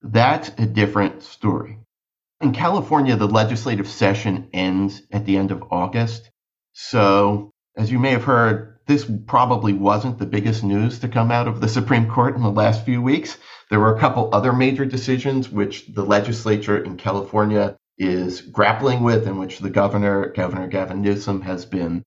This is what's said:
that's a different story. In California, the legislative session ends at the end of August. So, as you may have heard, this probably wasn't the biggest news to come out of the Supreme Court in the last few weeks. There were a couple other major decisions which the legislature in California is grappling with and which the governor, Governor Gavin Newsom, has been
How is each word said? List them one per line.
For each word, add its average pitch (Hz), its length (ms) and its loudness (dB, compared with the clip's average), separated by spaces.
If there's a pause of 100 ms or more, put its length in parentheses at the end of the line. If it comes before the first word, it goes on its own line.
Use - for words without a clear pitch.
that's 123 560 0
a 113 80 0
different 104 560 0
story. - 560 -4 (600)
In 139 120 0
California, 147 640 0
the 104 120 0
legislative 110 600 0
session 95 640 -2
ends 92 480 -2 (120)
at 107 120 -4
the 98 120 2
end 98 160 0
of 85 180 -8
August. 110 600 -2 (420)
So, 101 760 2 (260)
as 110 160 -2
you 123 60 0
may 131 120 2
have 117 140 2
heard, 117 640 2
this 143 220 2 (180)
probably 120 460 2
wasn't 104 460 0
the 98 80 -4
biggest 104 380 -2
news 101 340 0
to 120 100 -6
come 117 220 2
out 120 160 2
of 113 140 -4
the 120 80 2
Supreme 113 420 2
Court 123 240 2
in 123 80 -2
the 104 80 2
last 107 340 2
few 123 160 0
weeks. 143 380 0 (320)
There 107 80 2
were 110 160 4
a 113 60 -2
couple 123 340 0
other 123 180 2
major 135 320 2
decisions 131 680 -2
which 101 440 -4
the 98 100 -2
legislature 104 800 0
in 90 140 -8
California 101 800 0 (200)
is 90 440 -2
grappling 120 640 0
with 110 240 2
and 98 100 -4
which 92 220 -10
the 98 100 -6
governor, 101 600 0
Governor 92 360 -4
Gavin 95 360 -4
Newsom, 101 400 -2
has 92 220 -8
been 87 420 -6